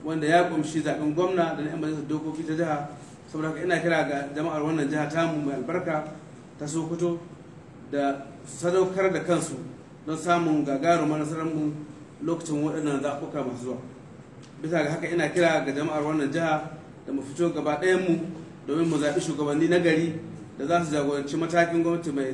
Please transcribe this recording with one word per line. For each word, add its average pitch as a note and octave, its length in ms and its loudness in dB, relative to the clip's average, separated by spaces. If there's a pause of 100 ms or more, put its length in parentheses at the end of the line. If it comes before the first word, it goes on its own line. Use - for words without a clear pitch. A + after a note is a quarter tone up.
wanda D#3 220 0
ya F3 240 8
ƙunshi D#3 320 0
zaɓen D3+ 320 0
gwamna F3 420 2
da D3 60 -4
na D3+ 80 -2
'yan D#3+ 100 -6
majalisar D3+ 280 -4
dokoki D#3 360 -4
ta D#3 100 -4
jiha. D#3 340 0 (380)
Saboda D#3 220 -4
haka, D#3 160 -4
ina F3 180 2
kira D#3+ 240 2
ga C#3 280 -4
jama'ar D3+ 280 -2
wannan D3+ 260 2
jiha D3+ 220 0
tamu D#3+ 320 0
mai C#3 160 -2
albarka D#3+ 460 -2 (540)
ta D3 80 -6
Sokoto E3+ 520 -2 (720)
da C#3 320 0 (240)
su - 200 -6
sadaukar F#3 460 4
da D#3 120 0
kansu D#3 320 0 (500)
don D#3 100 -2
samun E3 480 4
gagarumar D3+ 540 4
nasararmu D#3 540 -2 (500)
lokacin D#3 400 0
waɗannan D3 400 0
zaɓuka C#3+ 400 -4
masu B2 220 -4
zuwa. B2+ 120 -4 (880)
Bisa D#3+ 220 0
ga D3 60 0
haka, E3 200 -2
ina E3 240 2
kira D#3+ 320 6
ga C3+ 60 0
jama'ar D3+ 320 0
wannan D3+ 260 0
jiha D#3 400 0 (340)
da - 80 -6
mu C3+ 100 -2
fito E3 280 0
gaba D3 320 0
ɗayanmu F#3 320 4 (540)
domin E3 200 2
mu D#3 100 2
zaɓi D3 220 2
shugabanni D3 480 2
na F3 120 6
gari E3 340 4 (420)
da C3+ 100 -4
za E3+ 180 4
su D3+ 100 -4
jagoranci C#3+ 420 0
matakin E3 460 4
gwamnati E3 300 0
mai C3+ 220 -2